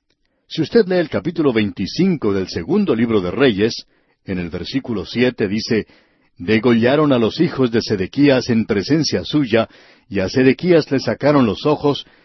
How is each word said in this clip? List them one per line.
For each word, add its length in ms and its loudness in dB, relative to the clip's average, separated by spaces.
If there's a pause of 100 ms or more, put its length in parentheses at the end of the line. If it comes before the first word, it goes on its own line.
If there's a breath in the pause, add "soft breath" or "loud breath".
(480)
Si 140 -6
usted 260 2
lee 80 0
el 120 0
capítulo 440 -2
veinticinco 840 0
del 140 -2
segundo 480 -2
libro 240 2
de 100 -2
Reyes, 560 0 (380)
en 160 -6
el 100 -6
versículo 560 -6
siete 400 -2
dice, 400 -2 (500 soft breath)
"Degollaron 760 2
a 80 2
los 180 -2
hijos 320 0
de 100 0
Sedequías 680 0
en 160 0
presencia 580 -2
suya, 440 0 (400 soft breath)
y 100 -6
a 100 0
Sedequías 640 2
le 80 0
sacaron 480 0
los 180 -2
ojos, 420 -2 (180 soft breath)